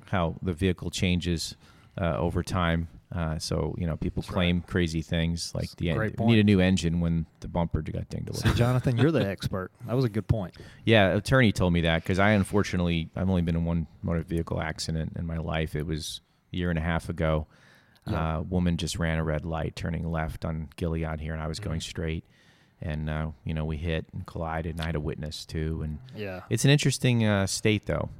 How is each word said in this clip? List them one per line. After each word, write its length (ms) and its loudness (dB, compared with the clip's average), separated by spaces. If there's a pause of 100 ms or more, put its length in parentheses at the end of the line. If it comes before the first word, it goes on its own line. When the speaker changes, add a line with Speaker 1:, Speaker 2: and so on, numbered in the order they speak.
Speaker 1:
how 340 0
the 120 -2
vehicle 380 0
changes, 640 0 (440)
uh, 180 0
over 260 0
time. 440 0 (240)
Uh, 280 -2
so, 380 -2
you 100 -2
know, 80 -2
people 260 -4
Speaker 2:
That's 100 -12
right. 40 -8
Speaker 1:
claim 260 2
crazy 400 0
things 540 -2
like 80 -2
Speaker 2:
That's 120 -8
Speaker 1:
the 140 -4
Speaker 2:
a 20 0
Speaker 1:
en-, 60 0
Speaker 2:
great 220 -2
Speaker 1:
need 140 4
a 40 8
Speaker 2:
point. 100 8
Speaker 1:
new 120 8
engine 400 4
when 260 2 (140)
the 80 -10
bumper 340 0
got 280 -6
dinged 200 -8
a 40 -8
Speaker 2:
See, 60 -6 (100)
Speaker 1:
little. 80 2
Speaker 2:
Jonathan, 400 2
you're 140 4
the 160 2
Speaker 1:
<laughs> 0 -
Speaker 2:
expert. 440 -6 (160)
That 80 -2
was 100 2
a 40 0
good 180 -4
point. 280 -2 (280)
Speaker 1:
Yeah, 320 6
attorney 380 4
told 180 4
me 100 4
that 220 2
'cause 160 0
I, 120 6
unfortunately, 840 2
I've 140 0
only 140 2
been 120 0
in 80 0
one 240 0 (140)
motor 200 -2
vehicle 380 -4
accident 560 -4
in 100 -6
my 120 -4
life. 380 -2
It 100 -2
was 340 -6 (320)
a 60 -6
year 140 0
and 80 0
a 20 0
half 260 -2
ago. 400 0 (600)
Speaker 2:
Yeah. 300 -2
Speaker 1:
Uh, 40 -2
woman 360 2
just 220 -4
ran 180 0
a 60 0
red 220 -2
light 300 -4
turning 360 -4
left 320 -4
on 320 -6
Gilead 460 -4
here, 120 -6
and 80 -6
I 60 -4
was 120 -6
going 200 -4
Speaker 2:
Mm-hmm. 100 -8
Speaker 1:
straight. 340 -4 (580)
And, 280 -4
uh, 220 -2 (140)
you 80 -4
know, 120 -2
we 120 -2
hit 360 -2
and 140 -8
collided, 480 -4
and 60 -4
I 60 -2
had 80 -2
a 40 -2
witness, 460 -6
too. 360 -4
And 160 -6 (160)
Speaker 2:
Yeah. 360 -10
Speaker 1:
it's 160 2
an 60 8
interesting, 520 4
uh, 240 4
state, 380 2
though, 240 -2 (100)